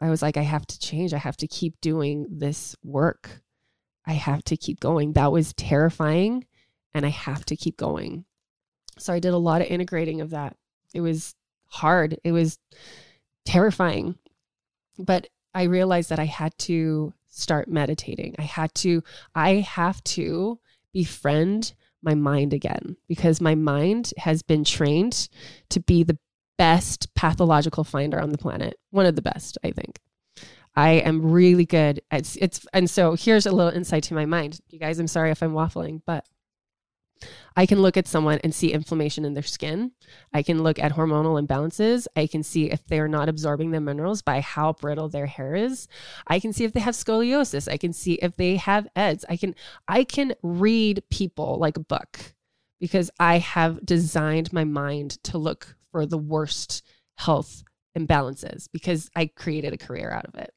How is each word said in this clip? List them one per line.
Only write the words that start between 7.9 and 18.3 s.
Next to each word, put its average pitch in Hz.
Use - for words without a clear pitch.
So -
I 175
did 180
a 175
lot 170
of -
integrating 165
of 156
that. 147
It 175
was 160
hard. 160
It 170
was 165
terrifying. 180
But 185
I 185
realized 180
that 156
I 156
had 156
to 160
start -
meditating. -